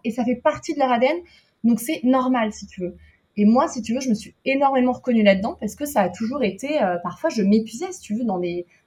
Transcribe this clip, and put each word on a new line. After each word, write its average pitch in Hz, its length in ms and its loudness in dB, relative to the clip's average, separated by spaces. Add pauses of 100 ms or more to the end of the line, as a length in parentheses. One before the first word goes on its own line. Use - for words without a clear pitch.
et 240 60 -2
ça 240 140 -4
fait 247 120 0
partie 302 360 -2
de 285 60 -4
leur 269 120 2
A 240 80 2
D 233 60 4
N. 302 120 2 (480)
Donc, 233 140 4
c'est - 260 -4
normal, 254 500 2
si - 120 -16
tu - 140 -18
veux. 180 160 -8 (400)
Et 208 80 2
moi, 247 240 6
si 262 140 -8
tu 226 100 -6
veux, 254 80 -2
je 269 80 -4
me 226 60 2
suis - 200 -10 (120)
énormément 269 460 2
reconnue 247 300 0
là-dedans 202 380 2
parce 214 140 -8
que - 100 -8
ça 285 160 0
a 180 80 2
toujours 233 340 -4
été, 254 400 -2
euh, 180 200 0
parfois, 180 260 -6
je 233 140 -2
m'épuisais, 226 500 0
si - 80 -14
tu - 140 -10
veux, 240 100 -4
dans 190 140 -2
des, 175 260 -6 (220)